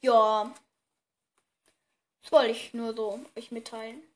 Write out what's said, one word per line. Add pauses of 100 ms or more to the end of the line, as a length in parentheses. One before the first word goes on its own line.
Ja. (1700)
Das
wollte
ich
nur
so (180)
euch
mitteilen. (140)